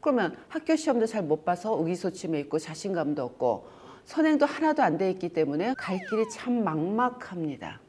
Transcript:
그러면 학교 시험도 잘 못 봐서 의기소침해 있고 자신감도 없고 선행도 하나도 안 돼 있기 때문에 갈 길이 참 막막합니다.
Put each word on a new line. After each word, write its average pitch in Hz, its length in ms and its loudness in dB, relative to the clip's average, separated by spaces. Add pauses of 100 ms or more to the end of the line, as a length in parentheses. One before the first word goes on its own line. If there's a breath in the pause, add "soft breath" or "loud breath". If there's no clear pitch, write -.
그러면 233 320 2 (120)
학교 320 280 0
시험도 247 300 2
잘 220 160 -2
못 156 240 0
봐서 185 320 0
의기소침해 170 640 -2
있고 147 180 -4
자신감도 156 640 -4
없고 123 460 0 (380 loud breath)
선행도 311 420 4
하나도 302 340 2
안 165 160 4
돼 190 140 2
있기 185 180 -4
때문에 160 480 0
갈 190 220 -4 (100)
길이 220 220 0
참 240 320 -2
막막합니다. 175 1200 -2